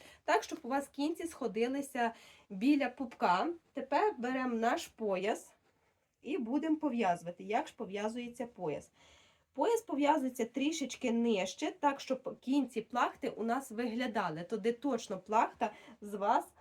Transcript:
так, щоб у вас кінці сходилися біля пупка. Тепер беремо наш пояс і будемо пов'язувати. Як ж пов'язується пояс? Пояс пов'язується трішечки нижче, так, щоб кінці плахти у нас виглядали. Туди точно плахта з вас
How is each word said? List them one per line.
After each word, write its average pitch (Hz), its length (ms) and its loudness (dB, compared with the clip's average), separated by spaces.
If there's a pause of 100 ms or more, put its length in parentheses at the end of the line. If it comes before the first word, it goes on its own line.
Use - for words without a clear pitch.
(260)
так, 349 180 4
щоб - 200 -10
у 240 40 -10
вас 277 200 -2
кінці 330 400 -4
сходилися 240 880 -2 (360)
біля 262 400 4
пупка. 214 580 2 (260)
Тепер 311 440 2
беремо 254 380 0
наш 240 320 2
пояс 208 680 -2 (680)
і 339 160 -4
будемо 302 400 0
пов'язувати. 190 680 0
Як 226 240 -2
ж - 100 -18
пов'язується 226 720 -4
пояс? - 440 -6 (640)
Пояс 427 280 4
пов'язується 277 640 2
трішечки 262 680 -2
нижче, 233 600 0
так, 285 280 0
щоб - 400 -6
кінці 254 420 0
плахти 254 480 -2
у - 140 -6
нас 240 280 -2
виглядали. 214 720 -2
Туди 208 280 -2
точно 233 480 -4
плахта 220 520 0 (300)
з 208 120 -12
вас 208 480 2